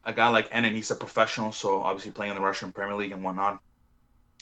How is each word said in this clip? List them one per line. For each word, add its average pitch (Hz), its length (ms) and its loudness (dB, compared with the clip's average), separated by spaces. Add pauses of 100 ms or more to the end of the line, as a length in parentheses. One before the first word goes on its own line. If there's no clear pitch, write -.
a 113 80 -4
guy 117 160 4
like 110 220 6
Ennen, 113 240 2
he's 110 160 -4
a 117 60 0
professional, 110 560 0
so 98 300 0
obviously 98 300 -2
playing 101 180 -6
in 98 60 -4
the 98 60 -2
Russian 98 300 -2
Premier 101 240 -4
League 101 160 -4
and 95 100 -10
whatnot. 98 380 -2 (800)